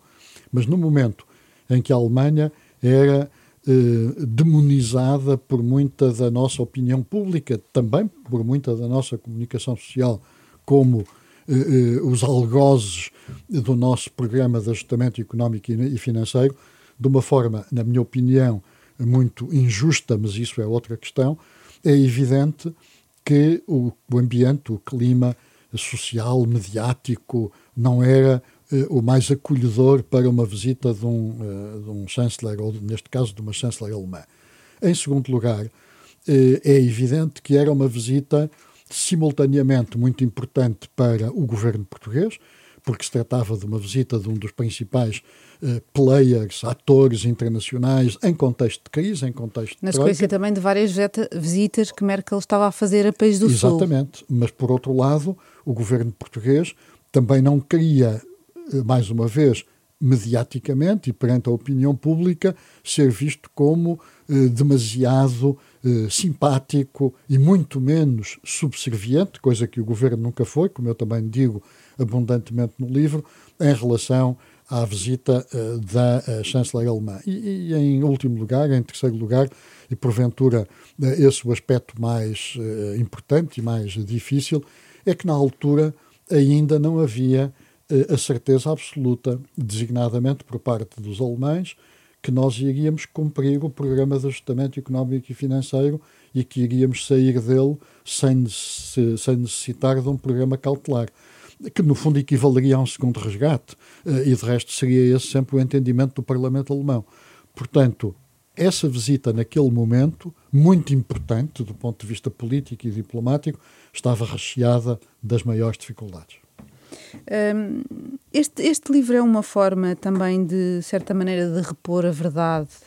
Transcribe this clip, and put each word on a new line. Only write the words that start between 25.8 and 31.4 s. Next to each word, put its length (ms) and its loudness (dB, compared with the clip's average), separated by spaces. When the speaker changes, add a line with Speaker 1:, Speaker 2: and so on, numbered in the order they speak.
Speaker 1:
mediático, 1040 -4
não 240 2
era, 400 6
eh, 160 0
o 140 0
mais 280 2
acolhedor 760 2
para 260 2
uma 160 2
visita 480 -4
de 100 -10
um, 360 -4